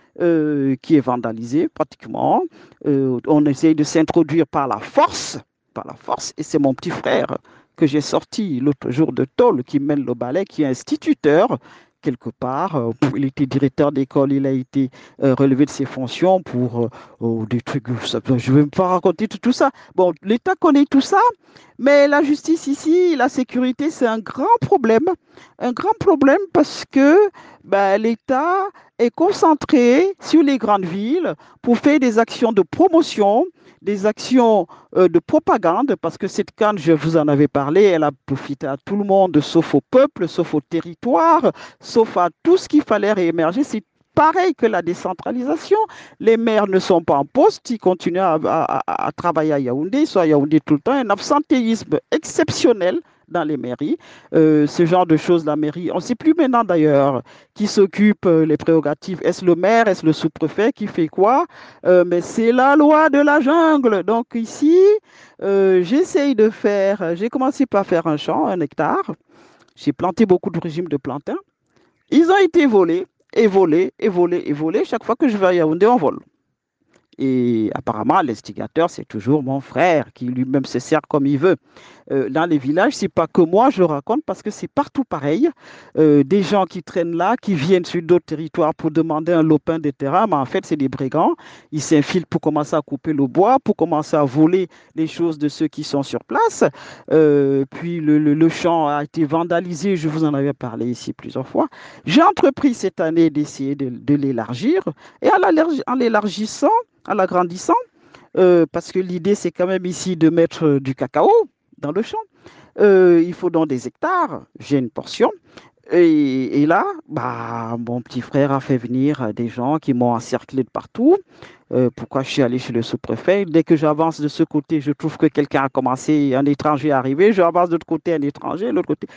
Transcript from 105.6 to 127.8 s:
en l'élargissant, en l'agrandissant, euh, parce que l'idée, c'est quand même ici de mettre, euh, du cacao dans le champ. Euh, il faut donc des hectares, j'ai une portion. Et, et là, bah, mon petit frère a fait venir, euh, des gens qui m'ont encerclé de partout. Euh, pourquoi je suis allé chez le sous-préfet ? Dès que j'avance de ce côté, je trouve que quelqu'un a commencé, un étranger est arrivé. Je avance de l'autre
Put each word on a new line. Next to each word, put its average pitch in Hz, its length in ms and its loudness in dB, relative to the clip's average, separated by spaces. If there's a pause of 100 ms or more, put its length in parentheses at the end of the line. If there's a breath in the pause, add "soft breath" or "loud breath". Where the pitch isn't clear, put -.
en 247 80 -4
l'élargissant, 214 720 -2 (380)
en - 80 -4
l'agrandissant, 185 600 0 (640 soft breath)
euh, 175 320 6
parce - 200 -8
que - 80 -4
l'idée, 180 360 -2
c'est 185 160 -4
quand 180 160 -4
même 190 180 -4
ici 180 320 -6
de 160 140 4
mettre, 165 340 0
euh, 143 160 2
du 135 140 -6
cacao 151 360 0 (460)
dans 143 160 -8
le 185 80 -4
champ. 233 160 -8 (640 soft breath)
Euh, 185 420 6
il 175 120 -2
faut 175 160 -4
donc 160 180 0
des 127 180 -6
hectares, 294 600 -4 (120)
j'ai 139 200 -2
une 127 100 -4
portion. - 420 -2 (640 soft breath)
Et, 143 720 2
et - 20 4
là, 180 220 0 (200)
bah, 117 720 -8
mon 120 220 -6
petit 120 220 -10
frère 139 300 0
a 135 80 -2
fait 131 180 -2
venir, 131 420 -2
euh, 110 140 -6
des 117 140 -6
gens 123 280 -4
qui 143 160 -4
m'ont 123 220 0
encerclé 123 480 -6
de - 80 -8
partout. 302 480 0 (540 loud breath)
Euh, 123 220 2
pourquoi - 280 -6
je - 80 -8
suis 147 120 0
allé 123 160 0
chez 123 140 -12
le 117 80 -2
sous-préfet ? 170 640 -2
Dès 160 200 0
que 165 120 2
j'avance 156 420 0
de 147 100 -4
ce - 140 -2
côté, 151 380 -2
je 143 120 -4
trouve - 260 -8
que 165 80 2
quelqu'un 147 380 0
a 135 40 -2
commencé, 135 680 -2
un 139 120 0
étranger 147 420 -2
est 147 40 2
arrivé. 139 420 2
Je 185 80 2
avance 175 260 2
de 165 60 -2
l'autre 160 100 -4